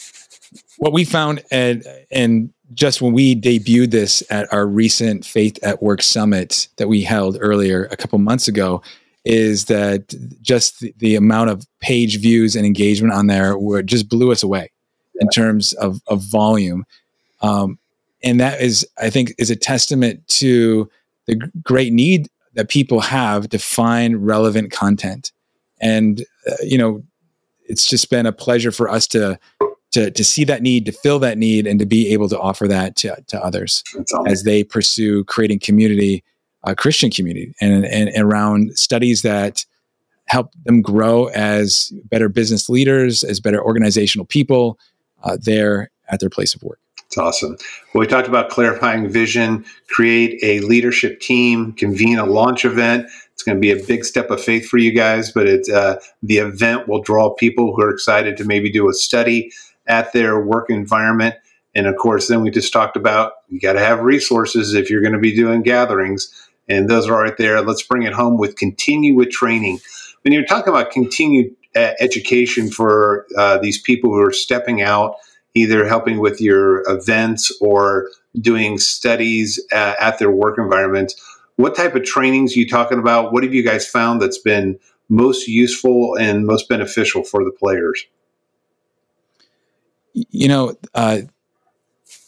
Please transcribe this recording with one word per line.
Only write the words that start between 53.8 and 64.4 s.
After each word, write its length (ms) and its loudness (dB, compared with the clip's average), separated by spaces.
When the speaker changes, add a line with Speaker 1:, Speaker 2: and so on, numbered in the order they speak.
Speaker 2:
big 220 -4
step 240 -4
of 120 -4
faith 240 -2
for 120 0
you 140 2
guys, 380 0
but 160 0
it's, 220 2
uh, 320 0
the 160 0
event 500 -2
will 140 -2
draw 320 2
people 420 0
who 60 2
are 80 2
excited 480 -2
to 60 -8
maybe 280 -2
do 160 4
a 60 0
study 580 0
at 240 0
their 280 2
work 300 -2
environment. 640 0
And 140 0
of 80 -2
course, 320 0
then 140 2
we 80 0
just 220 -2
talked 240 0
about 360 0
you 120 -10
gotta 200 0
have 200 2
resources 720 0